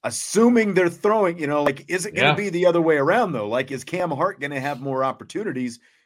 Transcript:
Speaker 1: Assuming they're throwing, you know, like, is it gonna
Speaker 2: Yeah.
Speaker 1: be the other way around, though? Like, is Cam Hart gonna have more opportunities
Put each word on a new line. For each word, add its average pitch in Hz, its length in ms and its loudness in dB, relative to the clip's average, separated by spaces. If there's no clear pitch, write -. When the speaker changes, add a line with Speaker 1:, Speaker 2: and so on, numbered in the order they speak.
Speaker 1:
Assuming 214 680 2
they're 180 160 4
throwing, 190 480 0
you 151 100 -4
know, 147 160 0
like, 143 260 -2
is 180 160 -4
it 202 100 -10
gonna 147 140 4
Speaker 2:
Yeah. 151 60 4
Speaker 1:
be 202 140 -2
the 175 160 0
other 170 160 4
way 160 160 4
around, 180 360 2
though? 107 160 -4
Like, 131 220 -2
is 131 120 -8
Cam 180 260 -4
Hart 160 300 -2
gonna 143 220 -6
have 139 180 -6
more 131 240 -2
opportunities 127 760 -6